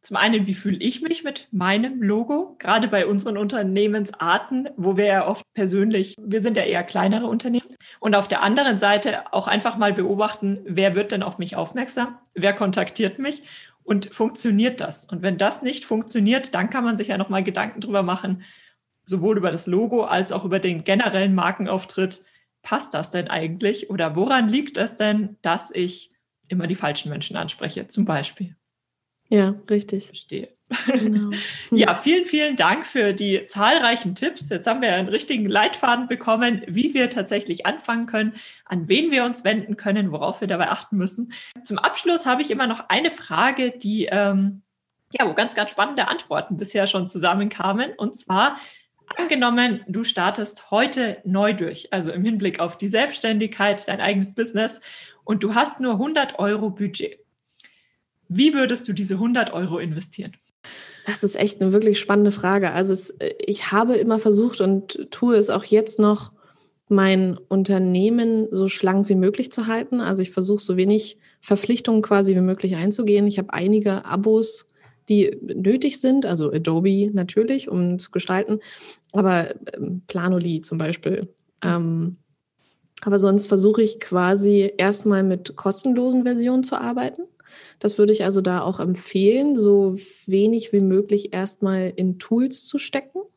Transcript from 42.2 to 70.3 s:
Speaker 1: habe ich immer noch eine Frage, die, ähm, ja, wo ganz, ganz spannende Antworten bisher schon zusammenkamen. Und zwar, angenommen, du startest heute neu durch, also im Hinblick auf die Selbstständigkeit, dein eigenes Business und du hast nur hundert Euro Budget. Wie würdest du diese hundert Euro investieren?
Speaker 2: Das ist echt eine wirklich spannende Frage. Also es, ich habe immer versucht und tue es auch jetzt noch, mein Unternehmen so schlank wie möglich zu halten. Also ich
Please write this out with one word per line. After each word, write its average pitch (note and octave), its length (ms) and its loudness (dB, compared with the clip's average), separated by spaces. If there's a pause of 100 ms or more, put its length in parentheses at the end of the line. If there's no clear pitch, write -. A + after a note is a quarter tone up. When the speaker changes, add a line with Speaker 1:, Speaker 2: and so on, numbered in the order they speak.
Speaker 1:
habe B3+ 160 2
ich D4 100 -2
immer B3+ 160 0
noch A3+ 220 -6
eine C#4 200 2
Frage, B3+ 600 0
die, G#3+ 400 -4
ähm, G3 520 0 (500)
ja, B3 120 2
wo D#3+ 80 0
ganz, A3+ 220 -2
ganz G#3 160 -2
spannende B3 380 -2
Antworten D#3 480 -4
bisher G3 280 -2
schon F#3 220 -2
zusammenkamen. G3 880 -2
Und - 220 -6
zwar, A3+ 400 0 (580)
angenommen, B3 720 2
du G#3 160 -4
startest G#3 680 -4
heute A#3+ 520 0
neu G3+ 300 2
durch, - 400 -6
also E3 180 -2
im F3+ 140 -2
Hinblick G3+ 340 -2
auf E3+ 180 -4
die G3 120 -4
Selbstständigkeit, A3 1000 0
dein - 140 -4
eigenes G3 340 0
Business A3+ 460 -4 (420)
und G#3+ 180 -2
du G#3+ 140 -2
hast D4 240 0
nur B3 180 -2
hundert C#4+ 400 -2
Euro G#3 320 0
Budget. - 480 -6 (1160)
Wie C#4+ 200 4
würdest B3 340 0
du G#3 60 -4
diese F#3+ 260 -2
hundert A#3 320 0
Euro E3+ 260 -4
investieren? F3 540 -8 (760)
Speaker 2:
Das G#3 160 -4
ist G3+ 140 0
echt G#3 260 0
eine F#3+ 120 4
wirklich G#3+ 260 4
spannende G3+ 320 4
Frage. F#3+ 400 0
Also F#3+ 220 0
es, - 200 -6 (320)
ich - 280 -4
habe A#3 240 4
immer A3 220 2
versucht A3 420 4
und F#3+ 500 0
tue A#3+ 240 2
es G#3 140 4
auch - 160 -2
jetzt G#3+ 340 2
noch, G#3 320 2 (560)
mein F#3+ 500 4 (120)
Unternehmen G3 1000 2
so F#3+ 180 0
schlank G3 400 2
wie G3 60 4
möglich G3 360 2
zu A3 160 -4
halten. A#3 320 -2
Also F#3+ 220 -2
ich F#3 100 -2